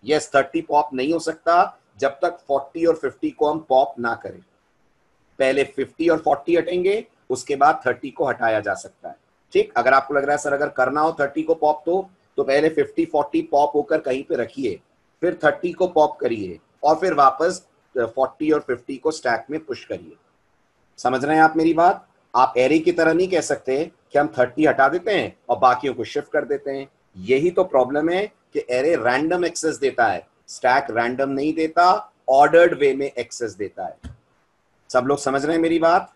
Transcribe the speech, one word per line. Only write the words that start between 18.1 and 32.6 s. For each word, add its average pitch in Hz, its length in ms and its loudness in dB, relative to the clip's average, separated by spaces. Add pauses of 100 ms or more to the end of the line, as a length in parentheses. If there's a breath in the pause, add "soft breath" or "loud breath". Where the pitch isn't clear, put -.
और 147 100 2
फ़िफ़्टी 131 360 -8
को 156 140 -2
stack 123 400 -4
में 156 140 -10
push 120 200 -12
करिए।" 87 320 -14 (800)
समझ 127 260 -2
रहे 156 120 0
हैं 160 60 6
आप 160 140 4
मेरी 160 180 2
बात? 175 320 2 (280)
आप 127 200 2
array 131 280 2
की 165 100 0
तरह 160 200 2
नहीं 185 160 0
कह 180 120 0
सकते 139 440 -4 (280)
कि 160 60 2
हम 151 200 0
थर्टी 127 260 0
हटा 135 240 4
देते 175 240 -4
हैं 120 240 -4 (120)
और 120 100 0
बाकियों 127 360 2
को 120 100 -6
shift - 280 -8
कर 147 120 -2
देते 139 260 -6
हैं। 139 180 -10 (280)
यही 131 340 0
तो 185 140 0
problem 147 440 0
है 190 180 -2
कि - 340 -10
array 135 360 0 (100)
random 160 380 0
access 156 320 -4
देता 123 300 0
है, 92 200 -2 (220)
stack 131 420 0
random 123 400 -2
नहीं 143 240 -4
देता, 170 580 0 (160)
ordered 151 460 6